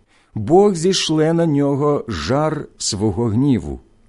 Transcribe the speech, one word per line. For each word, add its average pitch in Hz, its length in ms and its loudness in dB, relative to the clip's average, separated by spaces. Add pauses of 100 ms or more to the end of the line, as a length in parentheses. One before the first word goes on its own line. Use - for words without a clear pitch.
(340)
Бог 175 400 4
зішле 160 580 0
на 170 140 2
нього 143 640 0
жар 135 600 -4 (100)
свого 107 460 -2
гніву, 107 560 0 (280)